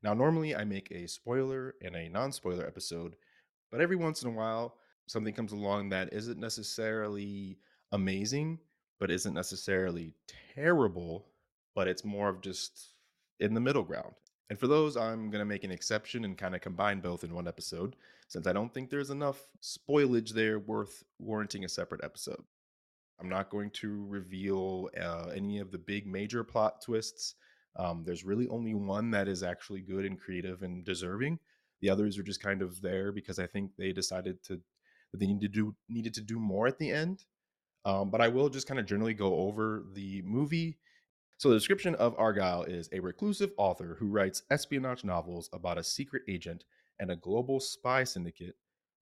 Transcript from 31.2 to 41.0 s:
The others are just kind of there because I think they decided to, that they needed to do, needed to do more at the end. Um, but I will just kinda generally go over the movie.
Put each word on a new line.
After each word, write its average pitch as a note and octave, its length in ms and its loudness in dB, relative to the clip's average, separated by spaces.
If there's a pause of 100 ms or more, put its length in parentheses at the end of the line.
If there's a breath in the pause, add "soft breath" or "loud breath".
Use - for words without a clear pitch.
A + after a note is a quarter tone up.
The G2 100 4
others G2+ 280 4
are G2 60 -6
just F#2 160 -6
kind G2 220 0
of F2+ 180 -6
there F#2+ 320 0
because G2 260 -6
I F2+ 80 -2
think G2 300 -6
they F#2+ 160 -2
decided F#2 520 -4
to, F2+ 160 -8 (520 soft breath)
that G2 60 -8
they G2+ 80 4
needed G2+ 160 4
to G#2 60 2
do, G#2+ 280 0 (120)
needed A2+ 260 -4
to A2 80 -6
do A2 180 -4
more G#2+ 280 4
at C3 100 0
the D3+ 120 0
end. E3 340 -2 (600)
Um, G2 260 2
but A2 100 2
I A#2 80 8
will C3 200 6
just C3+ 180 -4
kinda C3+ 160 0
generally G#2+ 320 2
go G2 220 4
over G#2+ 560 0
the G2 300 -6
movie. D3+ 560 0 (580 soft breath)